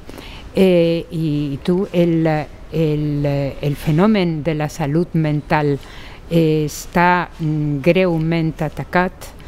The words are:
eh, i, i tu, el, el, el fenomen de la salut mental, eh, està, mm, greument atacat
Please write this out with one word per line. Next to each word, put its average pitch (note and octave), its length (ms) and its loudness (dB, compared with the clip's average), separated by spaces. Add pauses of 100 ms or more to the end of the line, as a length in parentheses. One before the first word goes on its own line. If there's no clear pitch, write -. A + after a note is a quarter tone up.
(540)
eh, E3+ 560 4
i, D3 420 -2
i C3+ 100 -4
tu, F3+ 300 0
el, E3+ 340 4 (460)
el, D3+ 540 0
el C#3+ 500 -2
fenomen E3+ 680 2
de D#3+ 120 -2
la D3+ 140 -2
salut D#3+ 460 -2
mental, D3+ 640 0 (520)
eh, D#3 360 2
està, F3 640 0 (100)
mm, D3+ 440 -2
greument E3 800 2
atacat E3+ 500 -2 (360)